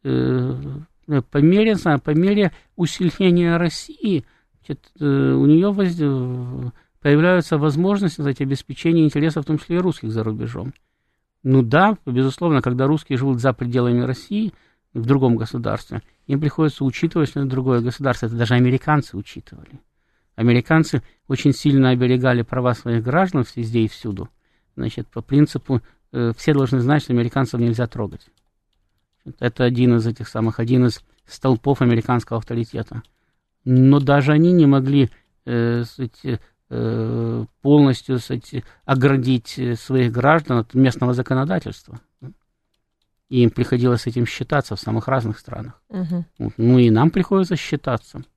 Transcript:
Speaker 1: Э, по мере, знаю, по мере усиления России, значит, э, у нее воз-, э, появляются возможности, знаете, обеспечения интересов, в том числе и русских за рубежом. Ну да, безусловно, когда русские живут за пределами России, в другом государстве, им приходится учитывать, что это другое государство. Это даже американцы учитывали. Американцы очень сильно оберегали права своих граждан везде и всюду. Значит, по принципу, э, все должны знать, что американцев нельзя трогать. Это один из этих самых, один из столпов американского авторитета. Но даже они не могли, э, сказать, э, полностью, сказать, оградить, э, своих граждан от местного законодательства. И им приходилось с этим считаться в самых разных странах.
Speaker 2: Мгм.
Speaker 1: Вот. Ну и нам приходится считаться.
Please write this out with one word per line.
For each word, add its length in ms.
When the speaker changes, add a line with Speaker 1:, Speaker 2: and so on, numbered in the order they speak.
Speaker 1:
Э, 1160
по 80
мере, 380
знаю, 240
по 100
мере 400
усиления 800
России, 680
значит, 320
э, 40
у 420
нее 260
воз-, 280
э, 680
появляются 580
возможности, 640
знаете, 240
обеспечения 600
интересов, 400
в 20
том 120
числе 180
и 40
русских 300
за 140
рубежом. 500
Ну 180
да, 420
безусловно, 560
когда 260
русские 320
живут 220
за 120
пределами 480
России, 520
в 120
другом 300
государстве, 680
им 140
приходится 440
учитывать, 440
что 120
это 80
другое 320
государство. 460
Это 100
даже 180
американцы 640
учитывали. 640
Американцы 680
очень 240
сильно 380
оберегали 520
права 320
своих 300
граждан 400
везде 280
и 60
всюду. 400
Значит, 300
по 160
принципу, 600
э, 240
все 180
должны 260
знать, 220
что 100
американцев 480
нельзя 260
трогать. 400
Это 240
один 320
из 100
этих 200
самых, 320
один 280
из 160
столпов 560
американского 560
авторитета. 640
Но 360
даже 320
они 200
не 140
могли, 440
э, 400
сказать, 560
э, 760
полностью, 580
сказать, 440
оградить, 720
э, 180
своих 360
граждан 460
от 160
местного 400
законодательства. 840
И 120
им 80
приходилось 520
с 40
этим 200
считаться 480
в 60
самых 280
разных 300
странах. 520
Speaker 2:
Мгм. 340
Speaker 1:
Вот. 180
Ну 220
и 120
нам 200
приходится 460
считаться. 640